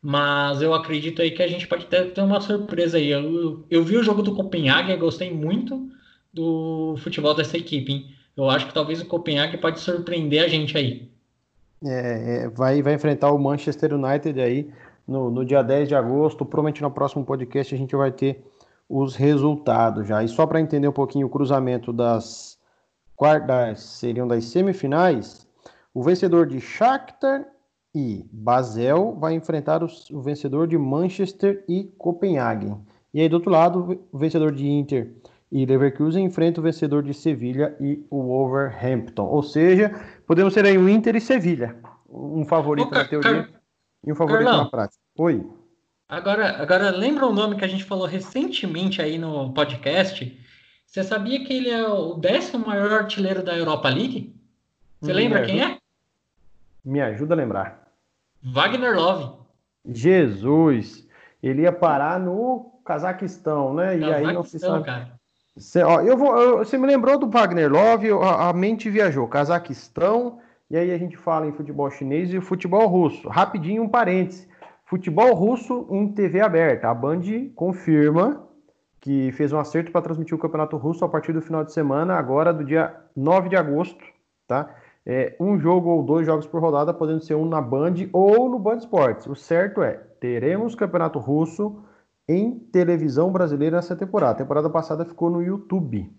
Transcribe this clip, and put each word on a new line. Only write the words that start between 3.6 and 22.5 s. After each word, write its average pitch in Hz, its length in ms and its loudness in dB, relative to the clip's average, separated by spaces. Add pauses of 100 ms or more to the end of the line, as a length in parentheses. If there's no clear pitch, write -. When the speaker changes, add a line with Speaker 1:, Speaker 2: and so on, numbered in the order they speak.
Speaker 1:
eu 165 140 4
vi 190 120 2
o 240 60 4
jogo 208 200 2
do 196 120 -2
Copenhague 170 560 0
e 185 60 0
gostei 170 360 -2
muito 196 560 -4 (440)
do 160 680 -4
futebol 151 360 -2
dessa 156 220 -4
equipe, 139 360 -6
hein? 139 140 -8 (300)
Eu 135 120 0
acho 131 180 0
que - 80 -16
talvez 156 260 -4
o 170 60 -12
Copenhague 160 520 -4
pode 165 220 -4
surpreender 170 640 0
a 170 40 2
gente 151 280 -2
aí. 135 340 -4 (760)
Speaker 2:
É, 120 600 -4
é, 120 40 -6
vai, 131 340 0
vai 143 120 2
enfrentar 143 360 2
o 143 80 4
Manchester 143 560 -2
United 139 460 -2
aí 131 300 0 (360)
no, 127 240 -2
no 127 140 -2
dia 135 180 4
dez 135 260 2
de 147 60 0
agosto. 143 500 2
Provavelmente 151 380 -2
no 143 80 -2
próximo 139 340 -4
podcast 135 500 -4
a 131 40 -4
gente 131 160 -4
vai 139 160 2
ter 135 340 -2 (440)
os 135 260 -2
resultados 135 920 2
já. 110 160 0
E 113 40 0
só 156 180 2
pra 160 140 0
entender 147 280 0
um 139 40 0
pouquinho 139 340 -2
o 120 40 -4
cruzamento 127 600 0
das 117 640 -2 (600)